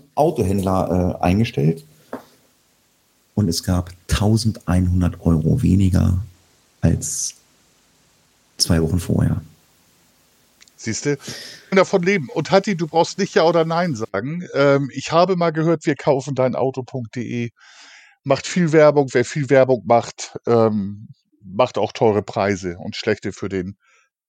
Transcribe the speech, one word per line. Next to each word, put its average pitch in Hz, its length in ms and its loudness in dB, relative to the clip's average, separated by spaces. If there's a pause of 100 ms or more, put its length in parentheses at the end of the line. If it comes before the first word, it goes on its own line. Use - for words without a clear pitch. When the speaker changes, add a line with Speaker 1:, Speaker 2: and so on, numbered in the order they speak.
(160)
Speaker 1:
Autohändler, 98 1040 0
äh, - 40 -2
eingestellt. 113 600 0 (1500)
Und 104 140 0
es - 140 -4
gab 90 280 -2 (160)
tausendeinhundert 90 1120 0
Euro 80 420 2
weniger 90 600 2 (580)
als - 520 -2 (1200)
zwei 82 240 2
Wochen 85 180 0
vorher. - 420 0 (1400)
Speaker 2:
Siehste, 117 340 -6
wir 139 60 -2 (520)
können 190 80 2
davon 180 260 2
leben. 196 300 0
Und - 180 -4
Hatti, 190 260 2
du 165 100 -4
brauchst 165 300 0
nicht 190 180 -4
Ja 185 80 4
oder 165 220 4
Nein 165 300 -2
sagen. 110 580 -8
Ähm, 139 400 2
ich - 180 -8
habe 180 240 4
mal 170 160 0
gehört, 160 340 0
wir 147 100 0
kaufen 139 400 -2
dein 127 200 0
Auto 131 280 -4
punkt 120 320 -12
de 117 360 -6 (720)
macht 139 240 -2
viel 170 240 0
Werbung. 147 400 6
Wer 123 140 2
viel 139 240 -6
Werbung 131 360 4
macht, - 520 -2 (100)
ähm, 107 640 0 (340)
macht 104 340 -2
auch 104 140 -2
teure 107 300 2
Preise 98 560 -4
und 87 180 -14
schlechte - 380 -4
für 101 160 -10
den 95 280 -6 (520)